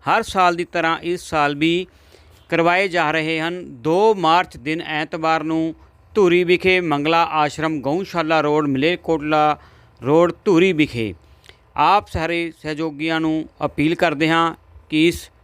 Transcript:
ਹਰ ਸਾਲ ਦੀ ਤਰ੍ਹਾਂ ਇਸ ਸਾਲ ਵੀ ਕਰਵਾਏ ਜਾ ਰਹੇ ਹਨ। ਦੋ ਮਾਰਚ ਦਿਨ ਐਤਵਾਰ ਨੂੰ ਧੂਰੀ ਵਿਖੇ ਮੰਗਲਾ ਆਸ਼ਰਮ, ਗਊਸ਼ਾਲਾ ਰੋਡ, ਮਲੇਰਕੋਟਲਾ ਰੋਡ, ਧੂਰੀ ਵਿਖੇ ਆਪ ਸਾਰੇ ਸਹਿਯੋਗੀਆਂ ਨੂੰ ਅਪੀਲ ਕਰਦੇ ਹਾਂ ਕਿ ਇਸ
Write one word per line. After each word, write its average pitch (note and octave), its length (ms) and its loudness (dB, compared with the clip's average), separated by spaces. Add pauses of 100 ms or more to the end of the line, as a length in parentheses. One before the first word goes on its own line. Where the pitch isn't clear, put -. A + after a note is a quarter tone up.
ਹਰ G3+ 140 2
ਸਾਲ F3+ 320 2
ਦੀ E3+ 180 -6
ਤਰ੍ਹਾਂ E3 300 -2
ਇਸ F3 280 -8
ਸਾਲ D3 240 0
ਵੀ E3+ 320 -2 (640)
ਕਰਵਾਏ F3 380 2
ਜਾ E3 220 0
ਰਹੇ D#3+ 300 -2
ਹਨ। F3 240 -6 (180)
ਦੋ F#3+ 360 4
ਮਾਰਚ E3+ 400 2
ਦਿਨ D#3 240 -6
ਐਤਵਾਰ D#3+ 600 -2
ਨੂੰ D#3+ 320 -2 (400)
ਧੂਰੀ F3+ 300 4
ਵਿਖੇ F3+ 360 2
ਮੰਗਲਾ D#3+ 540 0
ਆਸ਼ਰਮ, D#3 460 -2
ਗਊਸ਼ਾਲਾ D#3+ 600 -2
ਰੋਡ, D3 280 0
ਮਲੇਰਕੋਟਲਾ D3+ 920 0 (440)
ਰੋਡ, D#3+ 300 4 (120)
ਧੂਰੀ F#3 280 4
ਵਿਖੇ A#2 420 -2 (640)
ਆਪ F#3+ 320 2
ਸਾਰੇ E3+ 440 -4 (100)
ਸਹਿਯੋਗੀਆਂ D#3 580 -4
ਨੂੰ D#3 280 -2 (160)
ਅਪੀਲ D3+ 320 -2
ਕਰਦੇ D#3+ 340 0
ਹਾਂ E3 240 2 (360)
ਕਿ D#3 180 4
ਇਸ - 220 -4 (140)